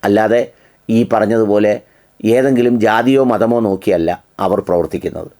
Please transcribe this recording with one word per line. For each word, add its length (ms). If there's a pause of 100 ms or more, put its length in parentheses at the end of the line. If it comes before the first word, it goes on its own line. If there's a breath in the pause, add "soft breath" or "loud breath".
അല്ലാതെ 380 (480 soft breath)
ഈ 100 (140)
പറഞ്ഞതുപോലെ 680 (440 soft breath)
ഏതെങ്കിലും 540
ജാതിയോ 440
മതമോ 360
നോക്കിയല്ല 640 (160)
അവർ 200
പ്രവർത്തിക്കുന്നത്. 800